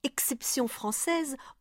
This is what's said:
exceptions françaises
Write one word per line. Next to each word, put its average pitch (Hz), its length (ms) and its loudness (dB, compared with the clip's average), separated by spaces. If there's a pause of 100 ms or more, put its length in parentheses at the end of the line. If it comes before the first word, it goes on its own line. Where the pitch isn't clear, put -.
exceptions - 640 0
françaises 277 680 0 (240)